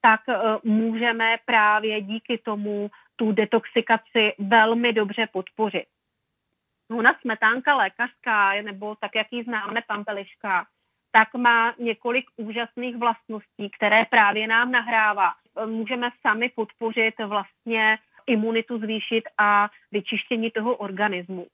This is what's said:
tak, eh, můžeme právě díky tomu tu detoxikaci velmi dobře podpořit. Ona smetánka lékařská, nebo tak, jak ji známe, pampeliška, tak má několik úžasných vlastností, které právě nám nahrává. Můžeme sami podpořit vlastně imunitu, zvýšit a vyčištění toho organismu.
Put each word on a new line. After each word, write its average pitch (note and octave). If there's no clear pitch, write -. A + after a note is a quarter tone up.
tak, A3
eh, B3
můžeme A3+
právě G#3+
díky A3+
tomu G#3
tu A3
detoxikaci A3
velmi A3+
dobře G#3+
podpořit. F#3+
Ona B3
smetánka A#3+
lékařská, G#3
nebo G#3
tak, G#3+
jak G#3+
ji A#3+
známe, A3
pampeliška, G3+
tak A3
má A#3
několik A#3+
úžasných A#3
vlastností, A3
které G#3+
právě G#3+
nám A#3
nahrává. G#3+
Můžeme A3+
sami A3+
podpořit A3+
vlastně A3
imunitu, A3+
zvýšit A3
a G#3
vyčištění A3+
toho A3+
organismu. F#3+